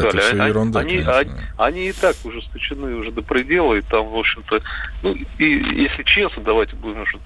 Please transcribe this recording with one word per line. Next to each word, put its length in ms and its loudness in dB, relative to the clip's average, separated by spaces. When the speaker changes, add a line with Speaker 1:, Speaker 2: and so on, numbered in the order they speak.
Speaker 1:
так 20 4
Speaker 2:
это 140 4
Speaker 1:
далее. 20 6
Speaker 2:
все 180 4
Speaker 1:
Они, 120 4
Speaker 2:
ерунда, 300 2
Speaker 1:
они, 180 -2
Speaker 2:
конечно. 200 4
Speaker 1:
они, 120 2
они 320 0
и 60 -4
так 300 2
ужесточены 720 -8
уже 140 -6
до 120 -4
предела, 520 2
и 60 2
там, 300 0
в 80 -6
общем-то, 420 0
ну, 120 0
и 80 2
если 560 0
честно, 400 2
давайте 340 2
будем 240 -8
уже 240 -6